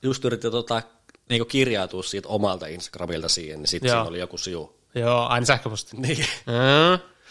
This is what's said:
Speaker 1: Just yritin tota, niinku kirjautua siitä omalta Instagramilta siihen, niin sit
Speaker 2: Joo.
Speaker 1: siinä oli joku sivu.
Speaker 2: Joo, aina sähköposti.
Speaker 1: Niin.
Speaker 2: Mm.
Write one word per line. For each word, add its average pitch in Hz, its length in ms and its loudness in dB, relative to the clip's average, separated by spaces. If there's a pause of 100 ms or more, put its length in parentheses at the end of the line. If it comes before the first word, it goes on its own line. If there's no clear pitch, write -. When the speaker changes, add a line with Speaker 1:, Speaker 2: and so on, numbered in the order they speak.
Speaker 1:
Just 131 220 -2
yritin 117 260 0
tota, 117 300 -2 (480)
niinku 117 160 2
kirjautua 107 580 0
siitä 98 240 -6
omalta 95 400 0
Instagramilta 82 600 -6
siihen, 78 300 -2
niin 76 80 -4
sit 87 160 -2
Speaker 2:
Joo. 123 120 4
Speaker 1:
siinä 113 140 0
oli 85 100 -8
joku 87 180 -8
sivu. 85 380 -8 (200)
Speaker 2:
Joo, 120 300 2
aina 120 200 2
sähköposti. 113 520 0
Speaker 1:
Niin. 131 200 -2 (280)
Speaker 2:
Mm. 143 540 4 (320)